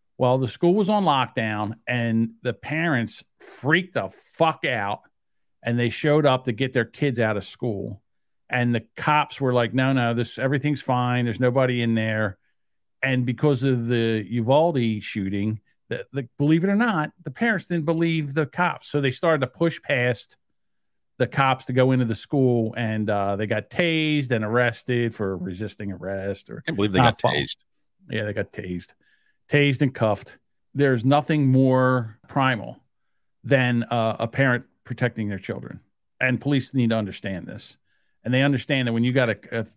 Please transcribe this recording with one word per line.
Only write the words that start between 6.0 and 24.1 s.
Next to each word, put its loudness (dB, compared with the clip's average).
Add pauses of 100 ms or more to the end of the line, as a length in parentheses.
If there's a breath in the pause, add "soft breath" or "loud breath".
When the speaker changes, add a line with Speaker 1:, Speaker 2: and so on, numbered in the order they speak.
Speaker 1:
up 2
to -2
get -4
their 2
kids -4
out 2
of -6
school. -8 (480)
And 2
the -4 (100)
cops 0
were 0
like, 2
"No, 2
no, 2
this, -4
everything's -2
fine. 0
There's -2
nobody 2
in 0
there." -2 (640)
And 0
because 0
of 0
the 0
Uvalde 2
shooting, -4 (280)
the, -8
the, -6
believe 2
it 2
or 2
not, 0 (100)
the -12
parents -2
didn't -2
believe 0
the 0
cops. -4
So 0
they 2
started 2
to 0
push -2
past -2 (800)
the 2
cops 0
to -4
go 4
into 2
the -2
school, 0
and, -2
uh, 0
they -2
got -4
tased 0